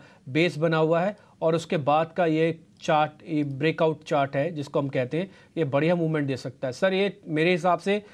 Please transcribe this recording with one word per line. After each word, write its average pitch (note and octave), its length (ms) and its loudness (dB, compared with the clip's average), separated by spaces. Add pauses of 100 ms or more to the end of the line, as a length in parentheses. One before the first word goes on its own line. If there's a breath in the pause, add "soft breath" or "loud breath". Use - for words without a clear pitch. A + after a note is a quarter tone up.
(280 loud breath)
बेस D3 300 0
बना E3 180 2
हुआ D#3+ 240 2
है, G3 160 -2 (260 soft breath)
और E3 120 2
उसके E3 220 -2
बाद D#3 400 2
का F3+ 100 2
ये E3 380 0 (180)
चार्ट, D3+ 300 2 (140)
ये D3+ 180 -2
ब्रेकआउट D#3 600 -2
चार्ट C#3 320 -2
है C#3+ 140 -2
जिसको D3 280 -6
हम C#3 100 -2
कहते C3+ 300 -2
हैं, F#3 120 -4 (280 loud breath)
ये E3 60 2
बढ़िया D3+ 300 2
मूवमेंट D#3+ 320 0
दे C3+ 100 -2
सकता C3 320 -8
है। B2+ 40 -6
सर, F#3+ 200 0
ये G3 340 -2
मेरे D#3+ 240 2
हिसाब F3 280 2
से G3+ 360 -2